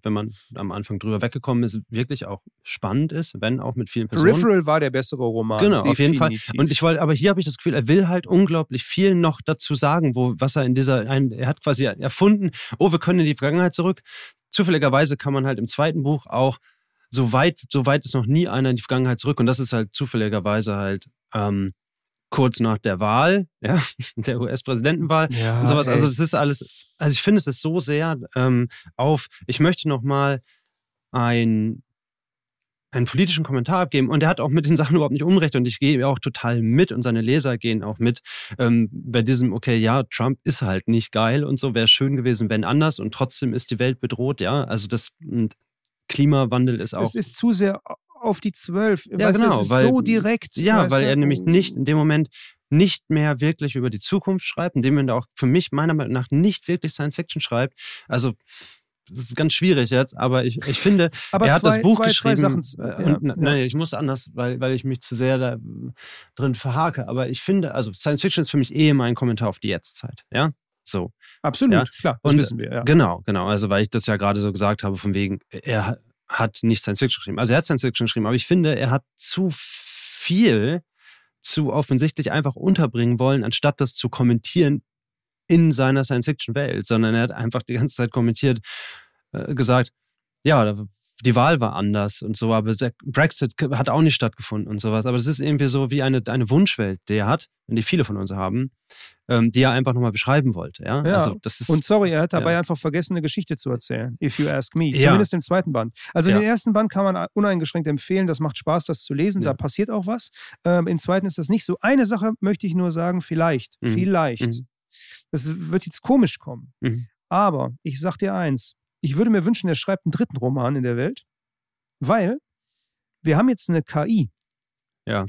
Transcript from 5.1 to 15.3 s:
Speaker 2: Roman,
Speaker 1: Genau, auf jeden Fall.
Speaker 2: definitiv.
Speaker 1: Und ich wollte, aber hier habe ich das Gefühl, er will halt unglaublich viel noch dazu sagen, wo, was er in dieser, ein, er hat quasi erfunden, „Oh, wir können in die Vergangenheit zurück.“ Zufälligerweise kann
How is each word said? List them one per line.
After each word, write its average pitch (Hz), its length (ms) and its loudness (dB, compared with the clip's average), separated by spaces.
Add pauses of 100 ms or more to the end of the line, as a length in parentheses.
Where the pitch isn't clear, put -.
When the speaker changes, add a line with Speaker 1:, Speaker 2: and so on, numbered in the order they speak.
Speaker 2:
Roman, 110 400 0
Speaker 1:
Genau, 180 180 4
auf 127 160 2
jeden 143 160 4
Fall. 131 80 2
Speaker 2:
definitiv. 113 320 -2
Speaker 1:
Und 147 160 2
ich - 100 0
wollte, 165 200 4
aber 160 120 2
hier 147 160 4
habe 185 120 2
ich 160 40 -4
das 143 120 -4
Gefühl, - 160 -2
er 120 140 0
will 175 200 6
halt 180 200 -2
unglaublich 160 560 2
viel 190 300 2
noch 170 300 2
dazu - 320 -4
sagen, 147 400 2
wo, 123 220 2
was 135 180 0
er 143 80 2
in 127 100 2
dieser, 131 360 2
ein, 135 220 2
er 123 160 -6
hat 147 140 -4
quasi 135 240 0
erfunden, 190 640 2 (260)
„Oh, 175 140 4
wir 165 80 2
können 175 200 2
in 160 60 4
die 147 100 0
Vergangenheit 160 400 0
zurück.“ 180 260 0 (500)
Zufälligerweise 147 640 2
kann 139 160 -4